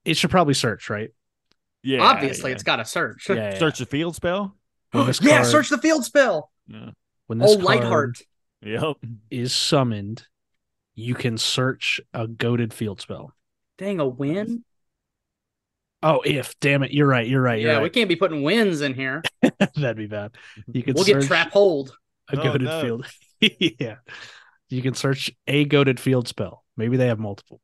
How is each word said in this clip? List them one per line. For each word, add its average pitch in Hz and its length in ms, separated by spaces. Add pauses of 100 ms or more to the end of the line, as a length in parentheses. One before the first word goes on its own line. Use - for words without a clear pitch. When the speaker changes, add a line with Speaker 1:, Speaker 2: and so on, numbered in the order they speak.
Speaker 1:
it 160 140
should - 140
probably 160 240
search, - 340
right? 107 220 (720)
Speaker 2:
Yeah, 131 180
Speaker 3:
Obviously, 143 480
Speaker 2:
yeah. 127 60
Speaker 3:
it's 101 80
gotta 127 220
search. 143 440
Speaker 1:
Yeah, 190 60
yeah. 107 240
Speaker 2:
Search 156 180
the 123 80
field 160 300
spell? 196 420 (360)
Speaker 1:
When 233 120
this 131 160
Speaker 3:
<gasps> - 0
Yeah, 294 200
Speaker 1:
card 240 40
Speaker 3:
search 294 240
the 294 80
field 311 280
spell. 226 460 (160)
Speaker 2:
Yeah. 110 220 (380)
Speaker 1:
When 113 100
this 208 140
Speaker 3:
Oh, - 60
Speaker 1:
card 185 80
Speaker 3:
Lightheart. 151 560 (420)
Speaker 2:
Yep. 113 320 (340)
Speaker 1:
is 127 260
summoned, 113 680 (720)
you 120 180
can 117 240
search - 640 (140)
a 117 120
goated 117 460
field 104 260
spell. - 320 (460)
Speaker 3:
Dang, 196 220
a 143 80
win? 180 560 (1400)
Speaker 1:
Oh, 156 240
if. 143 340
Damn 139 220
it. - 120
You're 143 120
right. 123 220
You're 131 160
right. 117 180
You're 131 120
Speaker 3:
Yeah, 147 40
we 147 60
Speaker 1:
right. 170 100
Speaker 3:
can't 220 160
be 170 60
putting 160 260
wins 180 400
in 135 140
here. 135 260 (120)
Speaker 1:
<laughs> - 260 (160)
That'd 123 220
be 107 100
bad. 104 240 (420)
You 127 80
can 127 140
Speaker 3:
We'll 175 80
get 196 180
Speaker 1:
search 139 60
Speaker 3:
trap 165 240
hold. 170 440 (340)
Speaker 1:
a 139 100
Speaker 2:
Oh, 156 40
Speaker 1:
goated 143 180
Speaker 2:
no. 156 200
Speaker 1:
field. 120 240 (340)
<laughs> 214 400
Yeah. 113 180 (720)
You 127 120
can 123 140
search 135 360 (160)
a 147 180
goated 139 320
field 127 300
spell. - 380 (100)
Maybe 120 220
they 123 100
have 113 120
multiple. 104 440